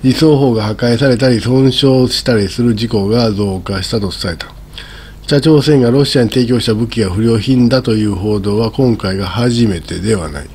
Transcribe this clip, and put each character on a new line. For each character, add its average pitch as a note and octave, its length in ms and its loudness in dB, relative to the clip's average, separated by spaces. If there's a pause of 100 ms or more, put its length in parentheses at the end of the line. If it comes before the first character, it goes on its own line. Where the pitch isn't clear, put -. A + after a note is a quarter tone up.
自 C3 100 4
走 D#3 220 4
砲 C3+ 180 2
が A2 80 -2
破 G#2+ 120 -2
壊 A#2+ 220 0
さ C3+ 120 2
れ B2 80 2
た C3 120 2
り A#2 120 2
損 C3 320 2
傷 C3 340 4
し - 180 -4
た A#2+ 120 2
り G2+ 120 0
す B2 140 -4
る A#2+ 140 2
事 A2+ 120 -4
故 G2+ 200 -2
が A2+ 240 0
増 G2 260 -2
加 F#2+ 240 -6
し - 80 -8
た A2+ 80 -2
と G2 120 -4
伝 E2+ 240 -8
え - 20 -10
た。 - 100 -14 (760)
北 D3 180 2
朝 D#3 200 4
鮮 C#3+ 200 4
が A#2 100 2
ロ C#3 140 2
シ C#3 160 0
ア - 20 4
に A2 80 0
提 B2+ 160 0
供 A#2+ 140 0
し - 60 -6
た A2 80 0
武 A2+ 120 -2
器 A2+ 140 -6
が F#2+ 100 -2
不 G#2 140 -2
良 A2+ 120 2
品 B2 320 2
だ G#2+ 140 2
と A2+ 120 0
い G#2+ 120 0
う G2+ 80 -2
報 G#2 240 -2
道 G2+ 220 -2
は A2+ 100 0
今 B2 260 0
回 F#2+ 200 -4
が G2 100 -4
初 A#2 400 0
め F2+ 140 -2
て E2+ 180 -10
で G#2+ 160 0
は D#2+ 160 -6
な C#2+ 140 -10
い。 - 100 -16